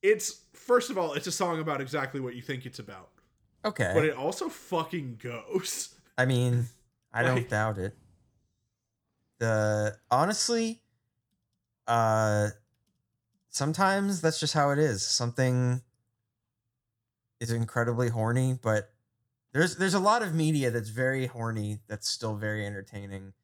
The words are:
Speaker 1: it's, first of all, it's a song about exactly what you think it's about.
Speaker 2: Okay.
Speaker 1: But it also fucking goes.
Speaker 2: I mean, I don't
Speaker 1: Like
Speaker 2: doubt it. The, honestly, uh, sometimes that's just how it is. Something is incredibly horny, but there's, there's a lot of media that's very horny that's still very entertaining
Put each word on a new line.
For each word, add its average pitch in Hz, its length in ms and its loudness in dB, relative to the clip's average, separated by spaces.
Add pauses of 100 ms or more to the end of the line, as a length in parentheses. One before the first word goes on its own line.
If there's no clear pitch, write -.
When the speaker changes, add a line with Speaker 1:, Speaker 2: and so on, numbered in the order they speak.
Speaker 1:
it's, 214 420 2 (100)
first 240 380 2
of 190 60 -4
all, 160 180 -2
it's 151 120 -4
a 175 60 -4
song 175 260 0
about 151 220 -2
exactly 135 400 -4
what 123 160 -8
you 120 60 -12
think 131 220 -8
it's 123 140 -14
about. 95 300 -16 (560)
Speaker 2:
Okay. 120 300 -2
Speaker 1:
But - 100 4
it 156 120 0
also 165 320 -4
fucking 156 720 -6
goes. - 760 -6 (220)
Speaker 2:
I 127 80 4
mean, 123 420 2 (460)
I 117 120 -2
don't 127 100 2
Speaker 1:
Like 120 140 -2
Speaker 2:
doubt 107 300 0
it. 95 180 -6 (1400)
The, 107 560 2 (140)
honestly, 226 720 0 (1040)
uh, 110 600 4 (1000)
sometimes 190 720 0
that's 160 200 0
just 151 140 -2
how 143 160 4
it 143 80 2
is. 110 260 2
Something 123 760 0 (1600)
is 117 120 -6
incredibly 117 560 0
horny, 120 520 0
but 107 300 0 (640)
there's, 160 240 2
there's 185 180 2
a 196 60 4
lot 214 220 4
of 175 120 -2
media 156 360 2
that's 110 200 -2
very 131 360 0
horny 110 520 -4 (100)
that's 107 200 -6
still 110 260 -4
very 107 320 -4
entertaining 98 680 -12 (120)